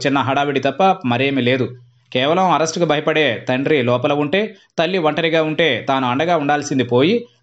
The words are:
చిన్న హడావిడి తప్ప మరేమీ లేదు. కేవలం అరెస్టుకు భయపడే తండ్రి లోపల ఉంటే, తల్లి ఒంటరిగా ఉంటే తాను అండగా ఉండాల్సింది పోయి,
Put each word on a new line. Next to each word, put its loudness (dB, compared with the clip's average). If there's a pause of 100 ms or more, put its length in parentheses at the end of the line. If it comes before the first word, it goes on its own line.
చిన్న 2
హడావిడి 0
తప్ప 2
మరేమీ 0
లేదు. 0 (440)
కేవలం 2
అరెస్టుకు 0
భయపడే 0
తండ్రి 0
లోపల 0
ఉంటే, -2 (220)
తల్లి 0
ఒంటరిగా 0
ఉంటే 0
తాను 0
అండగా 0
ఉండాల్సింది -2
పోయి, 2 (180)